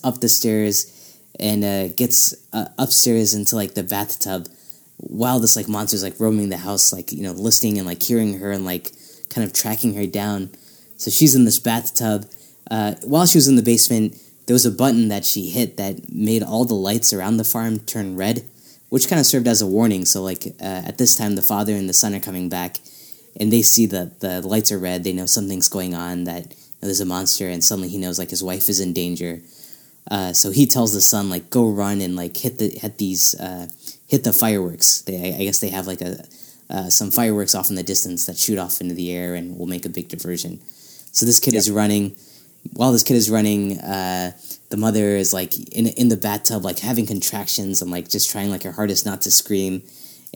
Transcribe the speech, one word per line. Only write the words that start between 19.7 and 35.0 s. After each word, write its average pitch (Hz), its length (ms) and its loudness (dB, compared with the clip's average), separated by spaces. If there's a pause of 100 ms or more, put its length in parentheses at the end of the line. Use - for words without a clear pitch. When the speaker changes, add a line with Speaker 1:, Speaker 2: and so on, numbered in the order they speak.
Speaker 1:
So, 95 180 0
like, 95 240 -6 (140)
uh, 95 240 -8
at - 120 -8
this 123 180 4
time, 104 200 0
the 95 60 -2
father 104 340 0
and 98 140 -2
the 87 40 0
son 104 220 2
are 95 60 -6
coming 92 260 -8
back, 90 300 -6 (580)
and 107 160 0
they 117 120 6
see 117 240 6
that 90 340 -6
the 90 260 -4
lights 107 240 2
are 98 80 -2
red. 90 240 -2
They 95 80 -2
know 92 140 -4
something's 98 420 0
going 92 260 -4
on, 87 300 -4
that, 87 200 -6
you 82 120 -20 (260)
know, 98 60 -6
there's 98 140 0
a 98 40 -2
monster, 92 440 -2
and 87 140 -6
suddenly 95 260 0
he 98 80 -6
knows, 90 200 -4
like, 90 120 -6
his 90 140 -6
wife 92 260 -2
is 98 100 0
in 90 140 -2
danger. 87 480 -4 (680)
Uh, 95 220 -4
so 98 200 0
he 131 160 6
tells 117 260 2
the 98 80 -2
son, 101 280 2
like, 87 200 -6
"Go 120 180 4
run 101 320 0
and, 90 160 -2
like, 87 220 -8
hit - 220 -4
the, 107 100 0
hit - 300 -10
these, 92 360 0
uh, 90 320 -10 (380)
hit 135 180 2
the 117 100 0
fireworks." 95 680 2